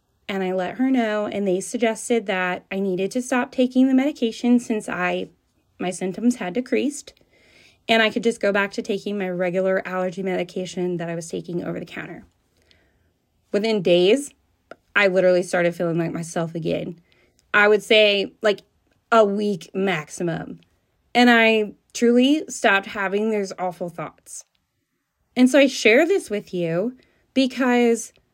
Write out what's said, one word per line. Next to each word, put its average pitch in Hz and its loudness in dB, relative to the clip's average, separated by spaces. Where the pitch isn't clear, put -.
and 196 -4
I 185 -2
let 180 -4
her 262 0
know, 214 0
and 202 -4
they 185 0
suggested 220 -2
that 185 -4
I 190 -4
needed 190 -2
to 254 -4
stop 247 -4
taking 254 2
the 262 2
medication 247 2
since 220 -4
I, 180 -4
my 180 -4
symptoms 190 -2
had 180 -8
decreased, 247 -6
and 226 4
I 214 2
could 214 -4
just 226 -2
go 202 2
back 202 0
to 240 -8
taking 202 -6
my 185 -4
regular 185 -2
allergy 185 -6
medication 180 -6
that 165 -8
I 170 -6
was 170 -10
taking 175 -8
over 170 -8
the 180 -12
counter. - -16
Within 208 -2
days, 185 4
I 202 4
literally 180 4
started 175 0
feeling 170 -2
like 165 -2
myself 165 -6
again. 170 -6
I 208 6
would 208 4
say, 208 4
like, 208 0
a 226 8
week 202 -2
maximum. 170 -4
And 247 6
I 220 4
truly 247 4
stopped 196 0
having 208 -2
those 202 -4
awful 180 -8
thoughts. - -14
And 254 6
so 294 4
I 277 8
share 254 4
this 381 0
with 208 -8
you 175 -2
because 247 0